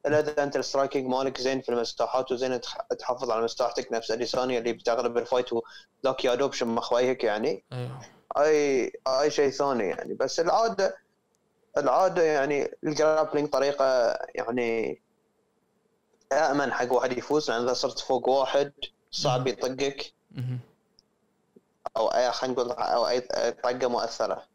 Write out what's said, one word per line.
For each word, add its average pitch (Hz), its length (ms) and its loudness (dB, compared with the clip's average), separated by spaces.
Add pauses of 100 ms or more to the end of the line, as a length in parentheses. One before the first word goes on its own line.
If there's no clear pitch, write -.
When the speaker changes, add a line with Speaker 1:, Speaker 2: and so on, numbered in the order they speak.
Speaker 1:
إلا 151 140 4
إذا 147 220 0
أنت 143 140 -2
السترايكينج 135 500 0
مالك 131 340 0
زين 131 200 0
في - 80 -6
المساحات 120 640 0
وزين 127 280 -2
تح-، - 260 -10 (120)
تحافظ 123 320 -4
على 113 140 0
مساحتك 120 480 -4
نفس 131 180 -4
أديسانيا 123 480 -2
اللي 117 140 -2
بتغلب 120 460 0
الفايت 123 340 0
وذاك - 720 -4
يا 123 100 4
دوب 131 180 0
شم 117 220 -2
مخويهك 123 500 0
يعني. 117 480 -2
Speaker 2:
أيوه. 127 280 -10 (360)
Speaker 1:
أي، 147 560 4 (140)
أي 135 240 2
شيء 143 200 2
ثاني 131 340 0
يعني. 85 300 -4
بس - 260 -2
العادة، 196 560 2 (800)
العادة 170 440 4
يعني 147 480 2 (140)
الجرابلينج 151 640 2
طريقة 135 680 2 (160)
يعني 113 680 -2 (1300)
أأمن 143 400 2
حق 123 200 -2
واحد 123 260 2
يفوز، 147 320 0
لأن 117 140 -2
إذا 127 80 0
صرت 123 260 -2
فوق 123 300 0
واحد 139 440 2 (380)
صعب 139 300 0
Speaker 2:
مهم. 131 80 0
Speaker 1:
يطقك. 131 640 -4 (180)
Speaker 2:
مهم. 127 280 -6 (1400)
Speaker 1:
أو 110 120 2
أي، 123 240 2
خلينا 127 240 -2
نقول، 120 140 -2
أو - 380 0
أي 123 120 0 (440)
طقة 127 240 0
مؤثرة. 113 540 -2 (120)